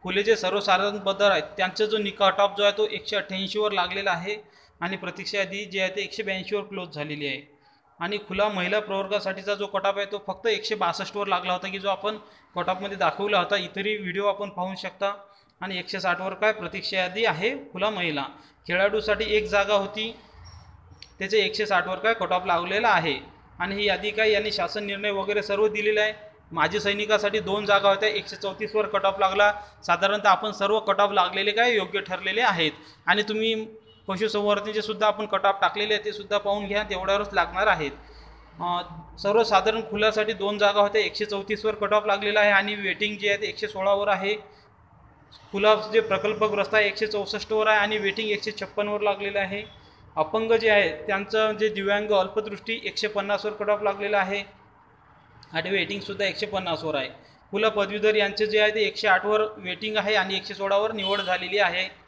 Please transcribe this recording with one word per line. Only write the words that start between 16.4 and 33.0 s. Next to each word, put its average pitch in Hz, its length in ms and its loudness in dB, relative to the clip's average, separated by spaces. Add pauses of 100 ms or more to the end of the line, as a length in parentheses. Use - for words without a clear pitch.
प्रतीक्षा 190 440 -6
यादी 185 280 0
आहे 214 340 0
खुला 196 320 -4
महिला. 165 340 -2 (420)
खेळाडूसाठी 208 640 2
एक 214 160 2
जागा 202 300 2
होती, 214 420 -2 (1000)
त्याचे 196 200 0
एकशे 202 280 0
साठवर 185 320 2
काय 226 160 2
कट 185 180 -2
ऑफ 180 140 0
लागलेला 185 420 0
आहे. 165 280 2 (420)
आणि 185 160 -4
ही 208 100 -2
यादी 202 260 0
काय 214 200 2
यांनी 208 220 2
शासन 196 320 -4
निर्णय 202 260 -4
वगैरे 202 320 -2
सर्व 202 260 2
दिलेला 208 320 0
आहे. 214 120 0 (400)
माजी 165 280 2
सैनिकासाठी 208 600 0
दोन 196 260 -2
जागा 202 220 6
होत्या, 196 200 4
एकशे 202 280 -4
चौतीसवर 208 500 -2
cut 196 180 -2
off 196 140 2
लागला. 202 360 4 (320)
साधारणतः 196 420 2
आपण 208 240 4
सर्व 208 280 0
cut 214 200 2
off 202 120 4
लागलेले 190 380 2
काय 233 240 4
योग्य 190 260 0
ठरलेले 190 400 -4
आहेत. 170 320 2 (340)